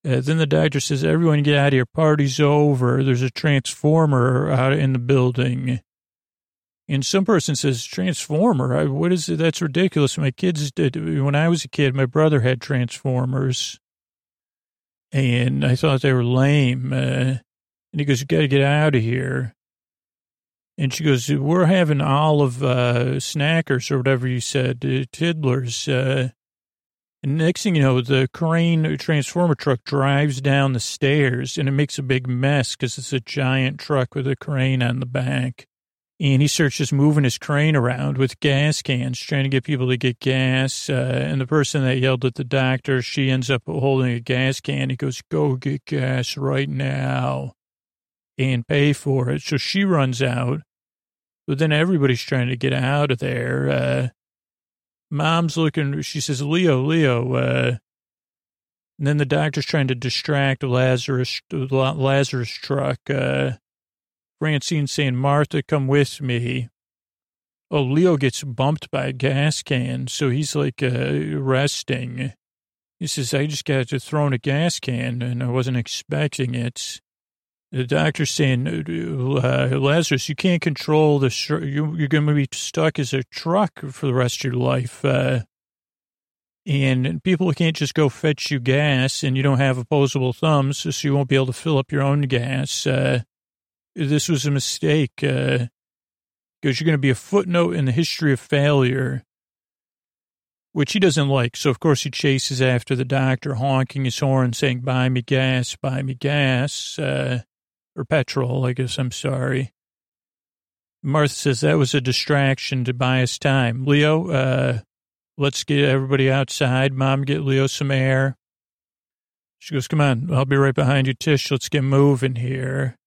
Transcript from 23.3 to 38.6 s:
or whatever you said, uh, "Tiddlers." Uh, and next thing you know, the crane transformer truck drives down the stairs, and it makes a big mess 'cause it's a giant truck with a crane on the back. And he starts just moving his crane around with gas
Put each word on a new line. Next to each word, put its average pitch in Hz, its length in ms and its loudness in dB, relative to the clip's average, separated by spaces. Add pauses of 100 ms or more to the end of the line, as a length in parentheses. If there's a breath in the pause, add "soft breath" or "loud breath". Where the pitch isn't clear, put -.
or 143 60 0
whatever 127 300 0
you 127 120 -2
said, 127 440 -2
uh, 135 280 -2
"Tiddlers." 135 760 -2
Uh, 131 420 0 (920)
and 143 140 -2
next 165 240 2
thing 185 140 0
you 147 80 4
know, 131 180 4
the 131 320 2
crane 165 640 0
transformer 160 560 0
truck - 300 0
drives 139 580 0
down 139 320 2
the 120 60 -2
stairs, 135 760 0
and 139 140 0
it 139 40 0
makes 143 260 0
a 135 40 -6
big 127 240 0
mess 131 480 0
'cause - 220 -4
it's 131 160 -8
a 131 60 0
giant 131 600 -2
truck 135 360 -2
with 135 120 -4
a 139 80 -2
crane 131 460 -2
on 120 180 0
the 131 60 -6
back. 131 600 -4 (520)
And 135 220 4
he 147 60 4
starts 143 300 0
just 139 160 -2
moving 147 300 4
his 123 140 0
crane 151 380 0
around 127 420 0
with 131 220 0
gas 147 420 2